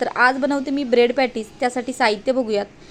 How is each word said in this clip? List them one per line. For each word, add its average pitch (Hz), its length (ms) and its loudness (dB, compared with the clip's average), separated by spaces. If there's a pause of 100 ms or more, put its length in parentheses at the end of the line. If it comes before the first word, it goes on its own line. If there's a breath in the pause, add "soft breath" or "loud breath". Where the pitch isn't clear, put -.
तर 247 60 -2
आज 254 300 2
बनवते 277 340 -2
मी 277 120 -2
ब्रेड 240 300 4
पॅटीस. 240 460 -4
त्यासाठी 254 340 -2
साहित्य 214 380 0
बघूयात. 220 340 -2 (260 loud breath)